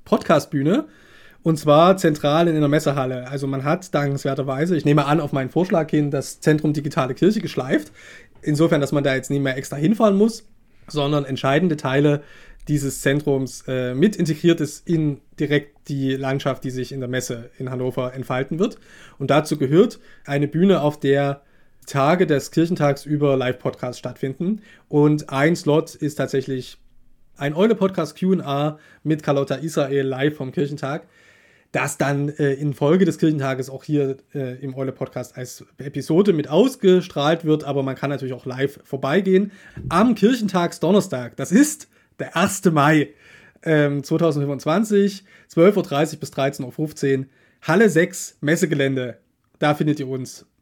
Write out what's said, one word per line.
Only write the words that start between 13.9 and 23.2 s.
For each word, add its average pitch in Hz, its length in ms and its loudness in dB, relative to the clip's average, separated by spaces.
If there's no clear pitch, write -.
mit 190 220 2
integriert 165 440 0
ist - 280 -8
in 156 320 0
direkt 147 500 -2
die 135 280 -2
Landschaft, 135 480 -4
die 139 60 -6
sich 127 200 -8
in 139 80 -12
der 123 100 -8
Messe 123 500 -6
in 127 120 -8
Hannover 127 420 -6
entfalten 135 460 -6
wird. 208 200 -4
Und 135 120 -2
dazu 151 260 2
gehört 151 440 2
eine 143 240 -2
Bühne, 175 320 2
auf 147 180 -2
der 139 440 0
Tage 160 400 2
des 143 240 0
Kirchentags 151 560 0
über 147 300 0